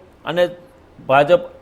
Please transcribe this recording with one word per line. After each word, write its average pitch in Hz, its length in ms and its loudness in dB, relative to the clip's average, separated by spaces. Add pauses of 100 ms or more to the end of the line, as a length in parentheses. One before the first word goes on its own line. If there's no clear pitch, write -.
(260)
અને 175 240 -2 (580)
ભાજપ 147 320 2 (220)